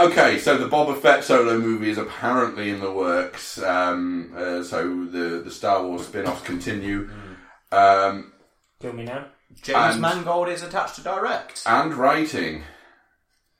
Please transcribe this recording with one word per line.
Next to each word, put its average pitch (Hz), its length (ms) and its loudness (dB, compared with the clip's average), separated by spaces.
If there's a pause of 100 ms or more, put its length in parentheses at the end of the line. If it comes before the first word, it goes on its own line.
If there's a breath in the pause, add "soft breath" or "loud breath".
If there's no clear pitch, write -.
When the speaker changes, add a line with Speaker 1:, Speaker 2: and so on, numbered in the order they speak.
Speaker 1:
okay, - 300 4
so 143 180 4
the - 100 -2
Boba 147 320 2
Fett 143 240 6
solo 117 360 4
movie 113 300 0
is 104 80 -2
apparently 110 720 -2
in 98 100 -6
the 98 100 -4
works. 90 720 -2
Um, 90 760 -2
uh, 90 280 -4
so 90 420 -4
the, 85 380 -6
the 87 80 -14
Star 98 320 0
Wars 87 240 -6
spin-offs 92 380 -6
continue. 101 640 -6 (640 loud breath)
Speaker 2:
Mm. 98 60 0 (340)
Speaker 1:
Um, 101 220 -12 (480)
Speaker 3:
Kill 123 120 -10
me 117 120 -10
now. 131 200 -10 (360)
Speaker 2:
James 120 320 2
Speaker 1:
and 113 80 -2
Speaker 2:
Mangold 175 480 0
is 170 140 -6
attached 175 320 -6
to - 80 -18
direct. 196 600 -6
Speaker 1:
And 143 280 2
writing. 127 680 0 (960 soft breath)